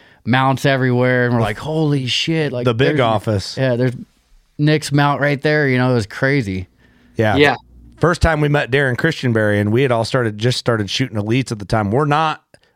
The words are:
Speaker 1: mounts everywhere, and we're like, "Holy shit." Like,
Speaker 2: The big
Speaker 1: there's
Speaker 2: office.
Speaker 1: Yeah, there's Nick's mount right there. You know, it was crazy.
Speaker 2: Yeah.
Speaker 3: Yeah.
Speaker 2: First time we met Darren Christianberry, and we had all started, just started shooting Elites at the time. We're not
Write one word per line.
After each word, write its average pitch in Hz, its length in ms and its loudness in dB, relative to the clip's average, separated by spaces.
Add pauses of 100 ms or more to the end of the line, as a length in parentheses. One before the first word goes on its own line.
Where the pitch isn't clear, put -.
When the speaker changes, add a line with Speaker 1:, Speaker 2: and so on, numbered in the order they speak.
(260)
Speaker 1:
mounts 131 400 0
everywhere, 127 600 2
and 120 80 0
we're 117 80 2
like, 104 160 -2
"Holy 147 480 -2
shit." 151 460 -2
Like, 123 120 -6
Speaker 2:
The 123 100 2
big 143 220 2
Speaker 1:
there's 135 40 2
Speaker 2:
office. 110 580 0
Speaker 1:
Yeah, 131 180 0
there's 123 180 0 (600)
Nick's 151 340 0
mount 143 300 2
right 139 220 0
there. 151 260 0
You 127 80 2
know, 127 140 2
it 127 40 2
was 110 120 0
crazy. 104 600 -2 (500)
Speaker 2:
Yeah. 110 200 2
Speaker 3:
Yeah. 143 200 4 (420)
Speaker 2:
First 165 240 2
time 156 180 2
we 147 80 2
met 143 220 0
Darren 131 260 0
Christianberry, 110 640 0
and 104 120 0
we 123 100 2
had 127 100 2
all 113 140 0
started, 113 320 -2
just 123 180 0
started 107 320 -2
shooting 123 300 -4
Elites 117 340 -2
at 107 60 -6
the 101 80 -12
time. 110 240 0
We're 139 160 0
not 151 360 -2 (340)